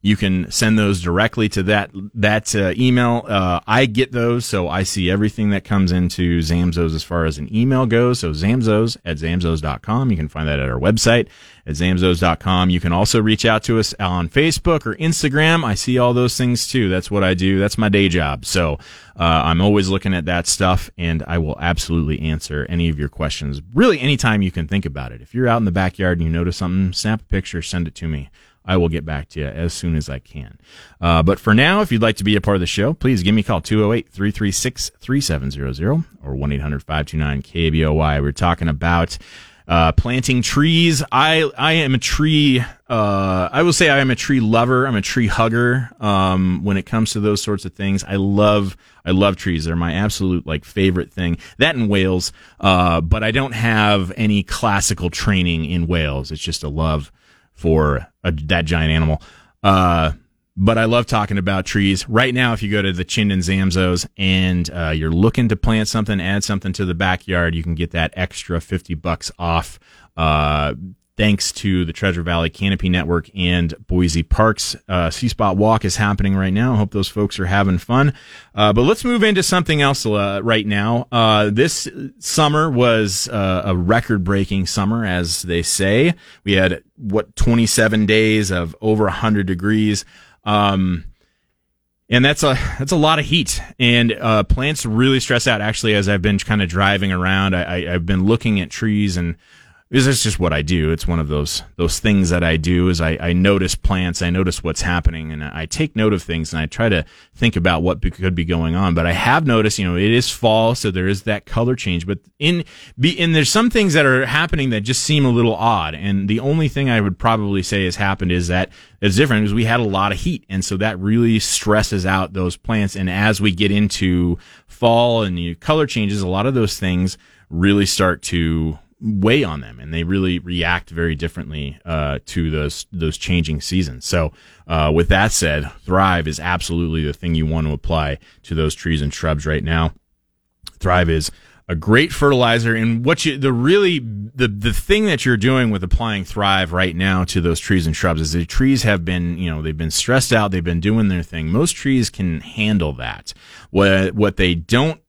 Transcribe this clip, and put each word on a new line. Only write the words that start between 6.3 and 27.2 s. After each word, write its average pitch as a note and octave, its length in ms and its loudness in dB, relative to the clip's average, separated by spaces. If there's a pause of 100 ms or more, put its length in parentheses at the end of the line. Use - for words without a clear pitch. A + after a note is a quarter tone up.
Zamzows E2 560 0
as D#2 80 -6
far E2+ 200 -2
as D2+ 140 -4
an D2 160 -10
email B2+ 320 2
goes. A#2+ 320 2
So E2 140 -4
zamzows A2 720 0
at D#2+ 140 -6
zamzows E2 440 -2
dot C#2+ 200 -6
com. A#2+ 280 -2
You F#2+ 60 0
can D2+ 100 -4
find D#2 220 -6
that C#2+ 100 -2
at C2+ 100 -2
our B1 120 -4
website A2+ 480 2 (400)
at D#2 60 -4
zamzows F2+ 440 2
dot E2+ 220 2
com. F#2 280 2
You F2 120 2
can E2+ 120 -2
also G#2+ 300 2
reach A2 220 0
out A2 200 2
to A2+ 140 0
us - 220 -2
on F2+ 280 -2
Facebook D#3 580 0
or A2 100 -4
Instagram. D#3+ 680 0
I G#2+ 100 0
see B2 240 0
all B2 140 4
those B2 240 0
things B2 300 0
too. A2+ 220 0
That's F#2 200 -2
what G2+ 140 0
I F#2 120 2
do. F#2+ 260 2
That's G2+ 180 -2
my G#2+ 100 2
day G2 200 4
job. D2 360 -2
So, D#2+ 360 -2 (360)
uh, F2 60 -4
I'm E2 380 2
always G2+ 280 4
looking F#2+ 260 -2
at E2+ 100 -4
that F2 240 -2
stuff, F#2 500 0
and E2 300 -2
I E2+ 100 -2
will D#2 220 -2
absolutely E2 640 -2
answer D2+ 460 -4
any E2+ 200 0
of D2+ 100 -2
your C#2+ 100 -4
questions, D2 540 -6 (100)
really F#3 280 4
anytime B2 420 0
you F#2 80 0
can E2 160 -6
think F#2+ 180 -2
about C2+ 280 -8
it. A#1+ 100 -18
If - 100 -20
you're B2 140 0
out A#2 120 2
in A2 60 0
the F#2+ 60 2
backyard F2+ 480 0
and E2 80 0
you D#2+ 60 0
notice E2+ 240 -2
something, F#2 360 0
snap A2 280 -2